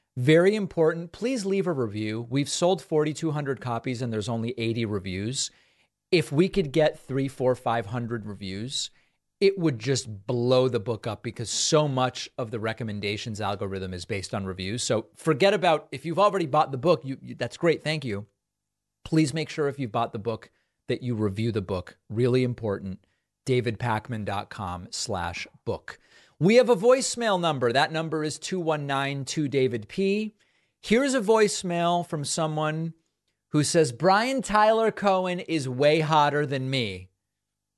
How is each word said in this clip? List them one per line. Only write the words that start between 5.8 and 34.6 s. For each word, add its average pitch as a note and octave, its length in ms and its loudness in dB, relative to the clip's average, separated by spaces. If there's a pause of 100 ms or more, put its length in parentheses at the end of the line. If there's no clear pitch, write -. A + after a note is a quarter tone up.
If D#3+ 200 2
we E3 160 4
could F3+ 240 0
get D3+ 260 2
three, C3+ 300 -4
four, B2+ 280 0
five A#2 320 -2
hundred A#2 380 -6
reviews, G2+ 640 -6 (520)
it G3 180 4
would D3+ 200 0
just A2+ 460 -4
blow B2+ 440 2
the A#2+ 100 -2
book G#2+ 260 -6
up G#2 160 -6
because A2+ 280 -10
so - 360 2
much B2+ 520 -2
of A#2+ 140 -6
the A#2 80 -6
recommendations G#2+ 840 -6
algorithm G2 520 -4
is F2 120 -10
based G2 280 -6
on G2+ 120 -4
reviews. F#2+ 380 -6
So A2 240 -2 (100)
forget D#3+ 360 2
about, E3 380 2
if C3+ 140 -10
you've E3 140 -4
already G3 260 4
bought C#3+ 260 2
the C3+ 60 -6
book, D#3 260 2
you, C3+ 180 -8
you, B2 140 -14
that's - 220 -6
great. E3 260 2
Thank D3+ 220 -4
you. G#2 220 -6 (760)
Please D#3+ 300 2
make D#3 160 -4
sure D3 180 -2
if C#3 120 -6
you've A#2+ 120 -4
bought A#2 220 -2
the A2+ 60 -6
book A2 300 -6 (380)
that B2+ 160 -2
you B2 120 -2
review G#2+ 360 0
the G#2 100 -2
book. F#2 360 -6 (100)
Really B2 360 2
important. G2+ 600 -4 (420)
david A#2+ 340 0
pakman A2 440 -2
dot G2+ 260 -6
com F2+ 420 -10
slash F2 540 -6 (200)
book. - 340 -8 (400)
We G3 160 6
have A#3+ 140 6
a A#3+ 60 8
voicemail A#3 640 2
number. C3 340 0
That D3+ 180 2
number D#3+ 320 -4
is D3+ 160 -6
two F#3 200 -6
one D#3 280 -2
nine C#3 380 -4
two D3+ 240 -2
David A#2+ 400 0
P. G3+ 460 -2 (460)
Here's C4 320 2
a C4 80 2
voicemail F3 840 2
from D3+ 160 -6
someone D#3 680 -2 (580)
who D3+ 120 4
says, D#3 280 4
"Brian G3+ 500 2
Tyler G#3+ 500 4